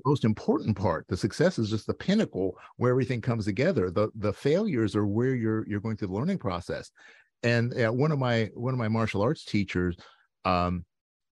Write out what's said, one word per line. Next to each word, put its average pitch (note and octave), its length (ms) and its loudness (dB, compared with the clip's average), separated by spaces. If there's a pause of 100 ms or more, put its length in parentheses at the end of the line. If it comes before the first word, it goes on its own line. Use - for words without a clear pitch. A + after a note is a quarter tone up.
most C#3 180 2
important F#3+ 540 0
part. F2+ 300 0
The F#2 100 -2
success D3 400 0
is G#2+ 140 -2
just A2 160 -4
the G#2 60 -4
pinnacle F3 640 -2 (160)
where B2 160 2
everything B2+ 300 0
comes A2+ 240 -2
together. G#2+ 440 2
The, G#2 240 2
the G#2 180 -2
failures C#3 640 0
are G#2 120 2
where A#2+ 260 0
you're, A2 340 -2
you're G2+ 120 -2
going G#2+ 180 -4
through G2+ 120 -4
the F2+ 40 -4
learning E3 240 -2
process. F2 540 -6 (500)
And, A#2+ 380 2
uh, A2+ 120 2
one C#3 200 0
of C#3+ 80 0
my, A#2 340 2
one B2+ 220 -4
of - 20 -2
my A2+ 100 -2
martial A2 360 0
arts D3 200 0
teachers, F2+ 540 0 (480)
um, F2+ 400 0 (480)